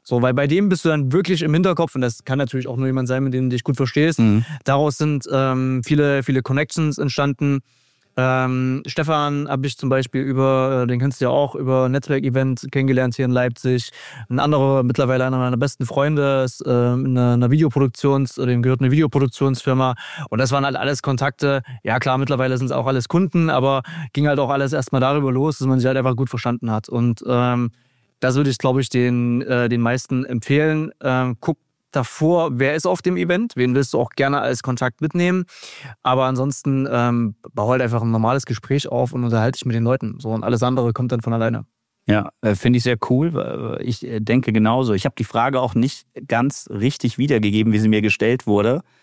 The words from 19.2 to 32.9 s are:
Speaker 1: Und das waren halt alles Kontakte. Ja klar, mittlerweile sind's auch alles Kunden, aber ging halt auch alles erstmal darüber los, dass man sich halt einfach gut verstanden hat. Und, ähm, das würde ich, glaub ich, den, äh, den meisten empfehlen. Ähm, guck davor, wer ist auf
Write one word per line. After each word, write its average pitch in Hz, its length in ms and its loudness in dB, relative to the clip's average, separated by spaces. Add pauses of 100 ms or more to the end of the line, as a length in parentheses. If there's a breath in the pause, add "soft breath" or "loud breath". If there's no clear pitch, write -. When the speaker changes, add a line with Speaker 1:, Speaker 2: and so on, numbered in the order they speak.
Speaker 1:
Und 107 80 -4
das 123 140 2
waren 139 120 2
halt 139 120 -2
alles 135 260 -4
Kontakte. 139 600 -2 (180 loud breath)
Ja 113 160 0
klar, 131 220 0
mittlerweile 131 400 0
sind's 127 120 -2
auch 135 140 -2
alles 131 220 0
Kunden, 170 420 0
aber 135 320 2 (300 loud breath)
ging 143 160 0
halt 143 100 2
auch 139 140 0
alles 139 220 0
erstmal 135 280 0
darüber 139 300 2
los, 139 260 0
dass 131 100 -2
man 131 120 4
sich 123 80 2
halt 131 100 2
einfach 131 180 0
gut 127 140 -2
verstanden 120 400 -4
hat. 110 200 -4
Und, 120 360 0
ähm, 123 460 0 (480)
das 127 160 2
würde 139 160 2
ich, 123 80 -4
glaub 131 180 0
ich, 135 120 -2
den, 123 520 2
äh, 123 280 0
den 120 120 0
meisten 127 420 0
empfehlen. 151 680 0 (100)
Ähm, 127 400 0
guck 160 160 -2 (340)
davor, 160 640 0
wer 135 200 0
ist 156 140 -2
auf 180 140 0